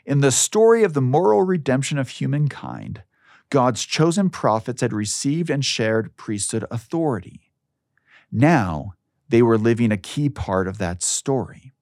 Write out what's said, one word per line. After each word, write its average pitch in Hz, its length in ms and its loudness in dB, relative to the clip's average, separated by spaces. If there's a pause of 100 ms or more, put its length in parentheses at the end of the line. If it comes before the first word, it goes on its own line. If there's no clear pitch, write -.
In 139 140 2
the 139 100 4
story 220 540 4
of 175 80 2
the 143 80 -2
moral 175 420 4
redemption 143 560 0
of 131 120 -4
humankind, 127 920 -6 (480)
God's 127 340 2
chosen 170 460 0
prophets 117 520 -2
had 117 100 0
received 143 580 -4
and 139 140 -2
shared 113 520 -2
priesthood 110 540 -6
authority. 135 800 -6 (800)
Now, 107 640 0 (360)
they 117 140 4
were 117 160 4
living 113 320 2
a 104 60 0
key 143 320 -4
part 95 400 -2
of 92 100 -8
that 87 240 -6
story. - 800 -6